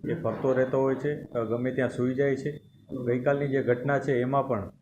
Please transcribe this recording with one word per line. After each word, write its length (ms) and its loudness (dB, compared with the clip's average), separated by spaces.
એ 40 0
ફરતો 400 0
રહેતો 280 2
હોય 140 2
છે, 280 -4
અ, 200 -4
ગમે 280 -2
ત્યાં 180 0
સૂઈ 260 -2
જાય 200 2
છે. 260 -8
ગઈકાલની 420 2
જે 160 0
ઘટના 360 2
છે 220 0
એમાં 260 0
પણ 240 -2